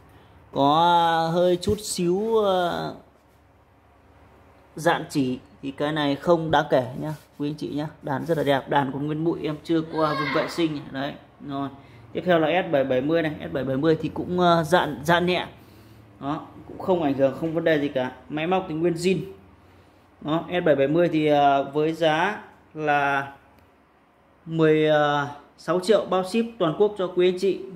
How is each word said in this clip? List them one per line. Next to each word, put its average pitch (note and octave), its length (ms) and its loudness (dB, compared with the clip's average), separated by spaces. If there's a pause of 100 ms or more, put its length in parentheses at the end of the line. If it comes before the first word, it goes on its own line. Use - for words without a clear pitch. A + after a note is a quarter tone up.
(520)
Có, C#3 220 4 (520)
ờ, E3 40 -2
hơi F3+ 260 4
chút G3 220 -2
xíu, G3 580 0
ờ, F3+ 580 0 (1800)
dạn D#3+ 340 0
chỉ B2+ 300 -2 (240)
thì C#3 80 -10
cái D3 220 -4
này D3 240 0
không D#3+ 340 0
đáng D3+ 200 2
kể B2+ 300 2
nhá, D3+ 140 -6 (240)
quý D3 120 -4
anh D#3 40 -8
chị D3 200 -8
nhá. D3 120 -4 (160)
Đàn C3+ 240 -6
rất D#3+ 120 0
là C#3+ 60 0
đẹp, C3+ 240 0
đàn C#3+ 240 0
còn C#3+ 140 -6
nguyên D3+ 180 -4
bụi, E3 180 -2
em D3+ 220 -4
chưa E3 180 0 (100)
qua D3+ 220 0
vùng C#3 200 -4
vệ D3+ 140 0
sinh. D#3+ 300 -2 (120)
Đấy. C3+ 220 -6 (340)
Rồi. C#3 220 -8 (440)
Tiếp E3+ 120 -6
theo F3 140 4
là D#3+ 240 2
S F3+ 100 -4
bảy C#3 120 4
bảy C3 160 0
mươi D#3+ 220 0
này, D#3 100 -2 (180)
S - 20 -8
bảy C3+ 120 -4
bảy C3 120 -2
mươi D#3 260 2
thì D3+ 60 -4
cũng, F3+ 320 -4
ờ, E3+ 220 4
dạn, D3 420 0
dạn E3+ 220 2
nhẹ. F3 200 -2 (760)
Đó, C#3+ 260 -8 (220)
cũng - 100 -14
không F3+ 240 0
ảnh C#3 120 2
hưởng, C3 260 2
không E3 140 -2
vấn E3 100 -2
đề D#3+ 160 2
gì C#3+ 80 0
cả. B2+ 240 -2 (160)
Máy D3+ 180 -4
móc F#3+ 220 0
thì D#3+ 60 -6
nguyên E3+ 200 0
zin. E3+ 240 0 (1040)
Đó, D#3+ 280 -2
S F3 160 -2
bảy D3+ 120 4
bảy C#3 120 2
mươi E3+ 240 2
thì, D#3 140 0
ờ, C#3+ 380 4
với D3+ 280 -2
giá E3 500 0 (320)
là C#3+ 580 0 (1120)
mười D#3 420 4 (720)
sáu E3+ 200 -2
triệu F#3+ 300 2
bao F#3 140 0
ship A3+ 340 -2
toàn - 200 0
quốc G#3 200 2
cho F#3 80 -2
quý F3+ 220 2
anh F#3 100 0
chị F#3+ 220 -2 (140)